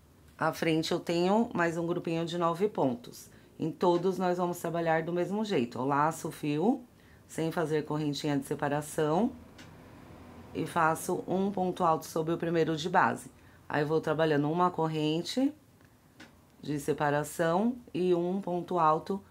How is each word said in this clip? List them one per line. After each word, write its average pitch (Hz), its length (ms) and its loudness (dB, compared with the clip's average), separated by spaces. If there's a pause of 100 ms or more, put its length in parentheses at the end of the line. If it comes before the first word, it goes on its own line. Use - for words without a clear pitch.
(360)
à 156 160 0
frente 160 380 0
eu 175 80 2
tenho 185 560 2
mais 170 240 0
um 170 80 -2
grupinho 170 400 -2
de 170 100 -6
nove 170 320 0
pontos. - 640 -2 (260)
Em 156 140 -2
todos 175 480 2
nós 180 180 0
vamos 175 220 -2
trabalhar 165 460 0
do 170 80 -4
mesmo 175 320 -2
jeito. 131 340 -2
Eu 123 60 -2
laço 147 440 0
o 151 40 -6
fio, 156 500 0 (460)
sem 160 240 -4
fazer 156 320 0
correntinha 151 520 -2
de 139 80 -2
separação, 151 880 0 (1200)
e 165 120 -2
faço 165 600 0
um 190 240 0
ponto 180 320 -2
alto 160 240 4
sobre 160 260 -2
o 165 60 0
primeiro 165 380 2
de 151 120 -4
base. 135 400 2 (400)
Aí 143 140 0
eu 147 60 0
vou 160 120 2
trabalhando 151 480 2
uma 175 220 2
corrente 160 840 0 (1120)
de 147 160 -4
separação 156 960 0 (180)
e 180 220 2
um 180 260 0
ponto 175 380 -2
alto 160 420 2 (100)